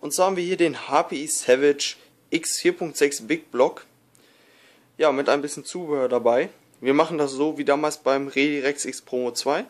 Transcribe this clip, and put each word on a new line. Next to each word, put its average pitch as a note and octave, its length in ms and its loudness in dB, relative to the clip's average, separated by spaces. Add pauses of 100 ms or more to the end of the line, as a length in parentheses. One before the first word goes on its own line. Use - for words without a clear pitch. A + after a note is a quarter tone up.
und D3 140 -8
zwar F#3 140 4
haben G3 80 0
wir F3+ 60 -4
hier F3+ 140 -2
den D#3+ 320 0
H C#3+ 140 4
P E3+ 140 -4
I C#3+ 100 -6
Savage C#3+ 720 2 (340)
X - 280 -2
vier F3 160 2
Punkt E3 220 -8
sechs C#3 300 0
Big D#3+ 240 -4
Block, B2+ 340 0 (1120)
ja, D3+ 160 4
mit C3+ 160 0
ein C#3+ 140 2
bisschen D3 240 -8
Zubehör D3 420 -2
dabei. B2 400 2 (320)
Wir C3 140 2
machen D#3+ 240 2
das C#3+ 140 0
so D3 260 -2
wie C#3+ 80 -4
damals D3 320 0
beim C3+ 280 0
Redirex C#3+ 600 -2
X - 160 -10
Promo B2 300 -4
zwei D3+ 380 -2